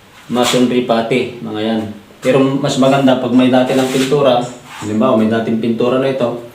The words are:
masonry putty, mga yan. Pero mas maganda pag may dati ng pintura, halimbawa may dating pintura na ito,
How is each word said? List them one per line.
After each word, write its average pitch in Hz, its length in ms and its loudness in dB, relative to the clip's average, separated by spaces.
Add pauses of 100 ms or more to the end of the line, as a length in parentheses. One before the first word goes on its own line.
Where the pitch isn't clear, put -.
(300)
masonry 123 560 0
putty, 113 560 -2
mga 110 180 -8
yan. 110 220 -2 (400)
Pero 131 160 2
mas 135 400 0
maganda 131 400 4
pag 120 160 -2
may 127 160 4
dati 127 240 2
ng 131 160 0
pintura, 131 480 2 (400)
halimbawa 107 400 0
may 110 80 2
dating 113 320 -2
pintura 120 400 -2
na 135 160 -2
ito, 117 400 -4